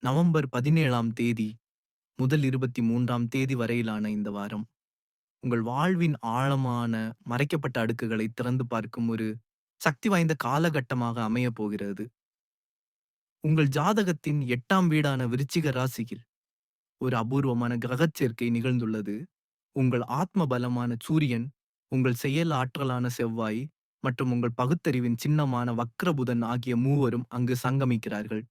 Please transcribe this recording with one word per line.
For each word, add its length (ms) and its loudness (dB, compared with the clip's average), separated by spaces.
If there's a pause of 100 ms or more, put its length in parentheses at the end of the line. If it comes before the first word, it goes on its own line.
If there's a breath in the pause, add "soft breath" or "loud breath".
நவம்பர் 460 4
பதினேழாம் 640 2
தேதி 340 0 (720)
முதல் 240 2
இருபத்தி 380 0
மூன்றாம் 460 2
தேதி 280 -2
வரையிலான 560 -2
இந்த 180 -4
வாரம், 340 -6 (800)
உங்கள் 180 0
வாழ்வின் 540 2 (140)
ஆழமான, 640 0 (300)
மறைக்கப்பட்ட 580 -2
அடுக்குகளை 520 -2
திறந்து 340 -2
பார்க்கும் 420 -4
ஒரு 180 -2 (540)
சக்தி 280 0
வாய்ந்த 340 2
காலகட்டமாக 800 0
அமையப் 340 -2
போகிறது. 480 -4 (1400)
உங்கள் 320 4
ஜாதகத்தின் 720 2
எட்டாம் 400 2
வீடான 400 2
விருச்சிக 440 0
ராசியில் 520 -4 (800)
ஒரு 160 0
அபூர்வமான 600 0
கிரகச் 420 0
சேர்க்கை 320 0
நிகழ்ந்துள்ளது. 680 0 (580)
உங்கள் 360 2
ஆத்ம 360 0
பலமான 520 0
சூரியன், 480 0 (440)
உங்கள் 320 2
செயல் 300 0
ஆற்றலான 540 -2
செவ்வாய் 540 -2 (420)
மற்றும் 280 0
உங்கள் 260 0
பகுத்தறிவின் 640 0
சின்னமான 540 2
வக்ர 400 -2
புதன் 300 0
ஆகிய 340 -2
மூவரும் 520 2
அங்கு 260 0
சங்கமிக்கிறார்கள். 960 -2